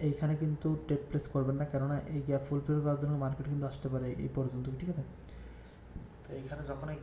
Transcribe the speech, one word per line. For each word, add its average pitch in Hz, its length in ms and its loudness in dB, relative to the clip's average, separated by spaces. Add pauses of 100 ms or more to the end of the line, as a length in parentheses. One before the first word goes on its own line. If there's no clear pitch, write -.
এইখানে 151 340 4
কিন্তু 151 260 2 (180)
ট্রেড 143 240 2
প্লেস 143 240 0
করবেন 135 260 4
না, 147 120 2
কেননা 139 260 2 (180)
এই 143 120 0
গ্যাপ 139 200 4
ফুলফিল 147 380 2
করার 143 160 4
জন্য 143 120 4 (100)
মার্কেট 135 280 0
কিন্তু 143 200 0
আসতে - 220 -4
পারে 127 120 0 (200)
এই 135 120 -2
পর্যন্ত, 127 280 0 (140)
ঠিক 175 140 -2
আছে? 143 100 -2 (1200)
তো - 60 -14 (100)
এইখানে 135 220 -6 (100)
যখন 139 220 -4
এই 147 100 -6